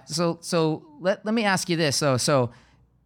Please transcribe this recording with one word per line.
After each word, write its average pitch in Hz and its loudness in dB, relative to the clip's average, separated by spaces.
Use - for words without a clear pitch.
so, 170 -2
so 160 -2
let, 190 -2
let 214 -2
me 233 0
ask 190 0
you 170 0
this. 156 0
So, 139 2
so 127 2